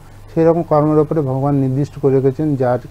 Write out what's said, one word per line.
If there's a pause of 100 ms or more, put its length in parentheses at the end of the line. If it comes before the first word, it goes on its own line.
(340)
সেই
রকম
কর্মের
উপরে
ভগবান
নির্দিষ্ট
করে
রেখেছেন
যার (120)